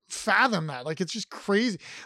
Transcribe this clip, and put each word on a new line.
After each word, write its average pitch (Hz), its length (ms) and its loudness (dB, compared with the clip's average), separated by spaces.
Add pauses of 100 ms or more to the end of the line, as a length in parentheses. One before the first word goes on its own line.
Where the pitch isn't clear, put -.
(100)
fathom 202 580 2
that. 127 160 -8
Like, 156 160 -4
it's 175 120 -2
just 214 180 -8
crazy. 208 500 2 (260)